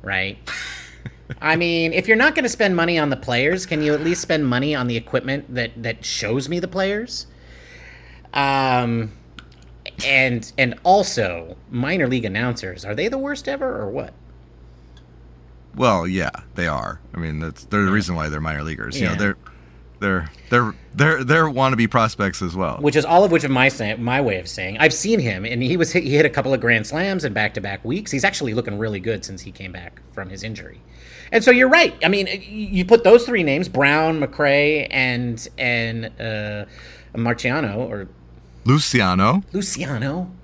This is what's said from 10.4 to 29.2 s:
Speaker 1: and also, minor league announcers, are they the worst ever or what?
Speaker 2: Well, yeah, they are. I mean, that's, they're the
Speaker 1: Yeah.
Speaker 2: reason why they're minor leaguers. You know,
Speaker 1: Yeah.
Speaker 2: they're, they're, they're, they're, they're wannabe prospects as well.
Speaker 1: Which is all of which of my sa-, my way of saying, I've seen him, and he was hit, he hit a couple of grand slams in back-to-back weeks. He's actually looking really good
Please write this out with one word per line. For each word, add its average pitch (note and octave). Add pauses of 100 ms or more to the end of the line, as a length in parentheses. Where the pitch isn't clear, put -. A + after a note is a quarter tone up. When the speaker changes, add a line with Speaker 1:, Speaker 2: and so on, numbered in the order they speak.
Speaker 1:
and B2
also, G2 (120)
minor C#3
league B2
announcers, G2
are G#2+
they E3+
the C4+
worst C#4
ever C#4 (120)
or G#3
what? - (1600)
Speaker 2:
Well, G2
yeah, F#2 (240)
they F2
are. C#2 (140)
I -
mean, D#2+
that's, D#2
they're G#2
the G2
Speaker 1:
Yeah. F#2
Speaker 2:
reason F2+
why D#2
they're D2+
minor D2+
leaguers. D#2
You F#2
know, -
Speaker 1:
Yeah. G2+
Speaker 2:
they're, G2+ (640)
they're, F#2 (200)
they're, A#2+ (200)
they're, D3
they're D#3+
wannabe C3
prospects A2
as F2
well. F2
Speaker 1:
Which D3
is D3+
all F3
of F#3+
which E3
of C3+
my C3
sa-, A2
my A#2+
way G2+
of F2
saying, G2
I've D#3
seen G#3+
him, G#2
and A#2+
he C3
was E3
hit, E3+
he B2+
hit D3+
a C#3+
couple C3+
of A#2+
grand A2+
slams F3
in G#2+
back-to-back G#2
weeks. E3+
He's C3+
actually D3+
looking A2
really G#2+
good G2+